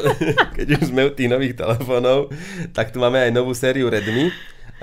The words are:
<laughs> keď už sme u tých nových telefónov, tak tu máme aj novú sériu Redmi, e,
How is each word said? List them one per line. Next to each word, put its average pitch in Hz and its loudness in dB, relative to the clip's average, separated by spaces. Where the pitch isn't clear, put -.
<laughs> - 0
keď - -4
už 143 2
sme 127 0
u 156 2
tých 123 0
nových 123 0
telefónov, 123 0
tak 113 -4
tu 127 -6
máme 123 4
aj 123 4
novú 123 2
sériu 131 0
Redmi, 113 0
e, 180 -2